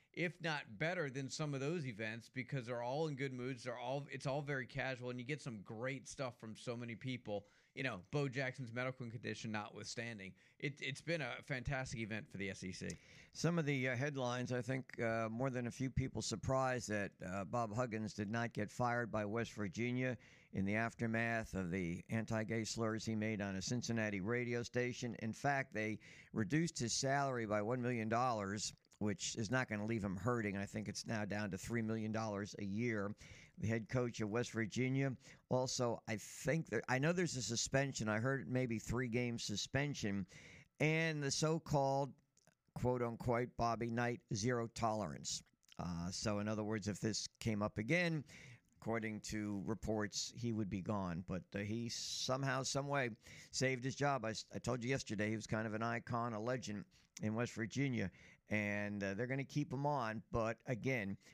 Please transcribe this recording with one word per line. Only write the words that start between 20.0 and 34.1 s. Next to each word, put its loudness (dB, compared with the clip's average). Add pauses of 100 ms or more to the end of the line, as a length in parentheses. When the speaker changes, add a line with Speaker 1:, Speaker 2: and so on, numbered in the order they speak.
Speaker 2:
in 2
the 2
aftermath 0
of 0
the 0
anti-gay 0
slurs 0
he 2
made 2
on 0
a -2
Cincinnati 0
radio 0
station. -2
In 0
fact, 2
they 0 (360)
reduced 2
his 0
salary 2
by 4
one 2
million 0
dollars, 2 (240)
which 0
is 0
not 4
gonna -2
leave 0
him 0
hurting. 0
I -2
think -4
it's -6
now -2
down -2
to -2
three 0
million 0
dollars -2
a -4
year. 0 (440)
The 0
head 2
coach 2